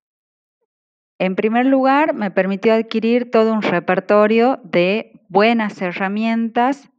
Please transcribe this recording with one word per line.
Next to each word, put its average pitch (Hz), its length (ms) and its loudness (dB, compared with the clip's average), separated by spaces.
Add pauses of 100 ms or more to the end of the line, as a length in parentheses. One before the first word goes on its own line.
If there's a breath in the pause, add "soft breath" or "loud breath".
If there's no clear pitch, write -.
(1200)
En 185 160 -2
primer 226 320 0
lugar, 269 480 2
me 208 160 -6
permitió 196 420 0
adquirir 226 560 -2
todo 226 240 2
un 214 80 -2
repertorio 208 1040 0
de 180 640 -2
buenas 214 500 0
herramientas 226 1200 -4